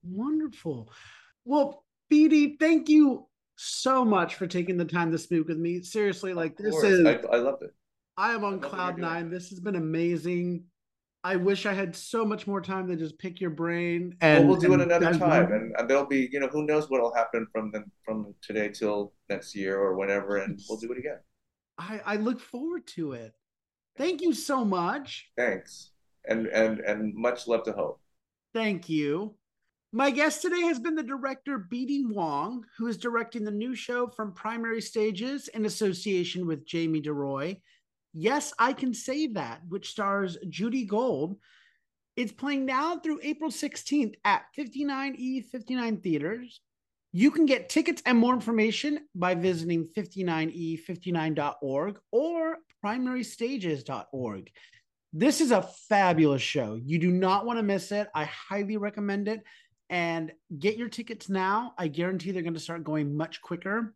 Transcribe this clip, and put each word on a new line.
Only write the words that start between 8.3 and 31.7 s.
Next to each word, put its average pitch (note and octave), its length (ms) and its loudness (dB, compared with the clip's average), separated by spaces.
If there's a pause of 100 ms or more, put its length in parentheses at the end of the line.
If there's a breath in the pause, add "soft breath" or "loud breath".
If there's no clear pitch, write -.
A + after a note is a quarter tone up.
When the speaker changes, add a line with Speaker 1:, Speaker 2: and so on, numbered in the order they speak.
Speaker 1:
am G#3+ 100 -4
on - 0 -
Speaker 2:
I - 20 -4
love G3+ 80 -2
what F#3 80 -6
you're F#3 80 -8
Speaker 1:
cloud F3+ 280 -6
Speaker 2:
doing. F3 40 -8
Speaker 1:
nine. E3 280 -6
This F3+ 200 -10
has F#3+ 100 -16
been F3+ 160 -4
amazing. E3+ 920 -2 (600)
I F#3 120 0
wish G3 280 2
I G#3 60 0
had F#3+ 240 -2
so - 300 -2
much G#3+ 220 -4
more G3 120 -2
time F#3 300 -4
to F3 80 -2
just D#3 200 -6
pick F3 220 -10
your F#3 100 -2
brain E3+ 720 -2
Speaker 2:
Well, D3+ 200 10
Speaker 1:
and, C#3+ 80 10
Speaker 2:
we'll D3+ 100 8
do D#3+ 140 8
it C#3+ 80 8
Speaker 1:
and E3+ 100 4
Speaker 2:
another E3+ 140 6
Speaker 1:
dive E3 140 6
Speaker 2:
time. D#3 260 6
Speaker 1:
in. G2+ 80 0
Speaker 2:
And, A2+ 240 -2
and A#2 120 -2
there'll C#3 160 6
be, C3+ 240 2
you C#3 120 -2
know, C3+ 60 0
who D3+ 180 -2
knows D3+ 240 2
what'll A#2+ 260 2
happen A#2 380 2
from A2 180 -4
the, G#2+ 140 -8 (180)
from G#2+ 380 -6
today G#2 260 -2
till G#2 460 -2 (160)
next G2 260 -6
year G2 240 -2
or F#2+ 160 2
whenever, G2 420 0
and G2 300 -4
we'll A2 120 -6
do A#2 120 -8
it B2 60 -6
again. C3+ 220 -8 (580)
Speaker 1:
I, G3 280 -10
I G#3 120 -2
look A3 240 -2
forward D#4+ 460 -8
to D3+ 260 -6
it. A2+ 180 -12 (680)
Thank D#4 240 -2
you E4+ 120 2
so B3+ 320 -2
much. G3 720 -2
Speaker 2:
Thanks. - 540 -4 (360)
And, A2+ 200 0
and, A2 340 2
and G#2 340 -2
much A2+ 320 -2
love A2+ 160 2
to A2+ 80 -4
Hope. F#2+ 300 -6 (520)
Speaker 1:
Thank G3+ 360 -2
you. D#3 460 -2 (580)
My C4+ 180 2
guest D4 300 0
today F4 220 -2
has E4 160 0
been D#4+ 160 -4
the D#4 80 -4
director, C4+ 540 -8
B A3+ 280 -8